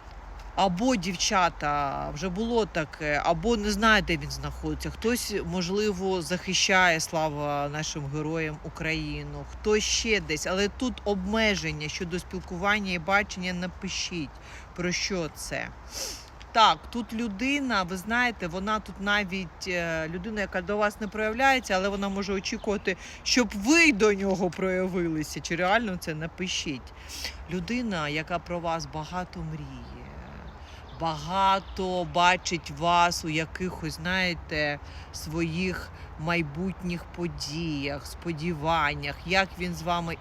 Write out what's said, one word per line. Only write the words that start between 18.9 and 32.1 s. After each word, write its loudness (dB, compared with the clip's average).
навіть, -2
е, 0
людина, -4
яка -2
до -2
вас 2
не -4
проявляється, 2
але 4
вона 0
може -2
очікувати, -2
щоб 4
ви 8
до 6
нього 2
проявилися. 0
Чи -2
реально 2
це? -6
Напишіть. -4
Людина, -2
яка -2
про -4
вас -2
багато -6
мріє, -8
багато 2